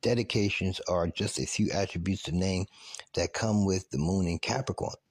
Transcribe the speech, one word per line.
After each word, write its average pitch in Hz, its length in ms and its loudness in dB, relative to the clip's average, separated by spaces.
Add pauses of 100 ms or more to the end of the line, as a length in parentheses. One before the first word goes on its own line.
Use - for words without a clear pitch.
dedications 104 840 2
are 87 220 2
just - 280 -4
a 65 80 -2
few - 260 0
attributes 95 520 -2
to - 80 -6
name 92 360 2 (480)
that 87 180 0
come 104 320 2
with 95 240 0
the - 80 -4
moon 90 300 2
in 85 120 -2
Capricorn. - 560 -4 (160)